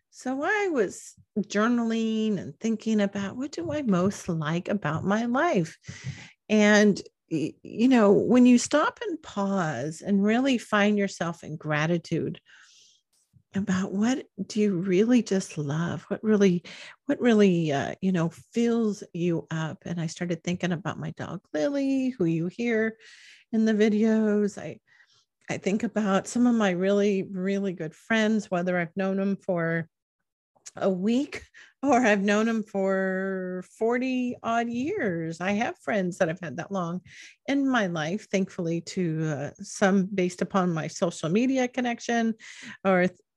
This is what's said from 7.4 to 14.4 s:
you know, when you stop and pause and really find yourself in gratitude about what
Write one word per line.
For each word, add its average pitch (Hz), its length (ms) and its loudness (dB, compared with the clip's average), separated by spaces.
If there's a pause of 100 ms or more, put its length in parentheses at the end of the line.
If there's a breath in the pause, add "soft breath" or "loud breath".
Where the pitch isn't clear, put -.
you - 260 0
know, 226 240 8
when 233 320 6
you 247 140 8
stop 330 420 0
and 392 220 -8
pause 160 800 -4
and 196 200 2
really 240 360 2
find 208 400 2
yourself 180 440 -4
in 156 140 -10
gratitude 156 840 -2 (1160 soft breath)
about 196 380 -2
what 226 340 0 (200)